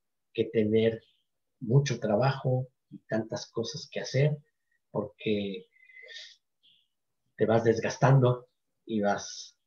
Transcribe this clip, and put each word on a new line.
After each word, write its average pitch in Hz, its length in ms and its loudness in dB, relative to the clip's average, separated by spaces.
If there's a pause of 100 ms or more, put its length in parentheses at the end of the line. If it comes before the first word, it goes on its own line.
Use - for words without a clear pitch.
(320)
que 113 120 6
tener 110 560 2 (600)
mucho 127 360 2
trabajo 127 680 -2 (220)
y - 180 -20
tantas 110 420 -6
cosas - 400 -8
que 98 120 -10
hacer, 147 360 0 (540)
porque 101 760 -6 (1700)
te 110 80 0
vas 113 180 2
desgastando 123 880 2 (360)
y 110 140 -4
vas, - 680 -6